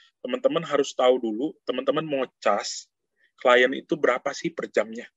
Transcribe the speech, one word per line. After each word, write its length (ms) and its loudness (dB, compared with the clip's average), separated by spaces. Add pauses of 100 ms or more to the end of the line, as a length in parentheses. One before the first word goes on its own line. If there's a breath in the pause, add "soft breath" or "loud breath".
(200 soft breath)
teman-teman 460 0
harus 260 -2
tahu 240 4
dulu, 480 -4
teman-teman 400 -2
mau 200 -2 (180)
cas, 420 -2 (560)
klien 320 4
itu 240 -6
berapa 400 0
sih 160 -6
per 160 -8
jamnya? 480 -4